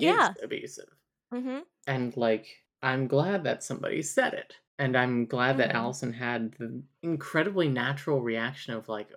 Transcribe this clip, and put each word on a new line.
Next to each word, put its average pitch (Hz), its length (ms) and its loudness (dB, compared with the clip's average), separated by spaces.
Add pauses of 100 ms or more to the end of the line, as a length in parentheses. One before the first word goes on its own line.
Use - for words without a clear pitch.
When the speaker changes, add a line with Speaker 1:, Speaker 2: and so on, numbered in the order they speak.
Speaker 1:
Yeah. 359 300 4
Speaker 2:
is - 120 -8
abusive. - 460 -10 (460)
Speaker 1:
Mm-hmm. 254 240 -6 (300)
Speaker 2:
And, 127 280 -2
like, 113 300 2 (360)
I'm 131 260 0
glad 170 360 2
that - 200 -2
somebody - 380 -4
said - 320 0
it. - 200 -10 (240)
And 131 180 2
I'm 123 300 4
glad 127 300 2
that 123 140 4
Speaker 1:
Mm-hmm. - 80 0
Speaker 2:
Allison 120 340 -2
had 120 400 -4
the 120 280 -8 (220)
incredibly 165 640 0
natural 135 520 0
reaction 117 540 -4
of, 110 140 -8
like, 107 280 -6